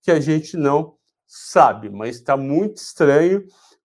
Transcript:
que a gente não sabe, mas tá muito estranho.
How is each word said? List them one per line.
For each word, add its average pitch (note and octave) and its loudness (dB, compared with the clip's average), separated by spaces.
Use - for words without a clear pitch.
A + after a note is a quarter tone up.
que - -2
a D#3+ 2
gente D#3 -4
não D3+ -2
sabe, A#2+ 0
mas A2 -10
tá C#3 -2
muito D#3 -4
estranho. E3+ 2